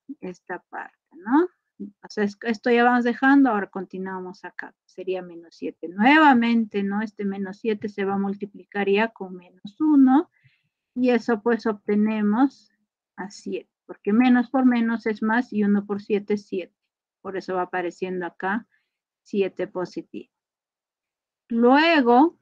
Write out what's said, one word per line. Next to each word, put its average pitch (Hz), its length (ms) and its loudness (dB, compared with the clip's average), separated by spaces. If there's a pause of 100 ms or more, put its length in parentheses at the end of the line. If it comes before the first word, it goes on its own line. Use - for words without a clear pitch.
(200)
esta 180 440 -12
parte, - 340 -16 (180)
¿no? 277 320 0 (560)
O 185 60 -20
sea, 208 160 -2
es-, 202 160 -6
esto 233 280 -4
ya 240 140 4
vamos 247 220 2
dejando, 269 460 4
ahora 196 160 -4
continuamos 185 760 -12
acá. - 400 -18
Sería 185 380 -10
menos 170 340 -20
siete. 165 320 -12
Nuevamente, 233 960 2
¿no? 202 180 -4
Este 214 220 -10
menos 196 360 -8
siete 214 280 -4
se 208 160 -6
va 196 120 -2
a 196 40 -2
multiplicar 196 720 -6
ya 208 180 2
con 185 300 -12
menos - 420 -20
uno. 285 500 6 (640)
Y 247 180 0
eso, 233 300 0
pues, 233 240 0
obtenemos 214 1080 0 (420)
a 208 140 -12
siete. 196 400 -12 (160)
Porque - 280 -6
menos 247 360 2
por 262 160 0
menos 226 400 0
es 214 160 -4
más 220 300 -2
y 208 140 -2
uno 202 200 0
por 202 160 -6
siete 202 340 -2
es 208 100 -10
siete. 175 280 -10 (480)
Por 190 140 -12
eso 185 200 -6
va 180 80 -2
apareciendo 180 640 -6
acá 190 400 -6 (580)
siete 185 440 -4
positivo. - 640 -12 (1200)
Luego, 262 920 4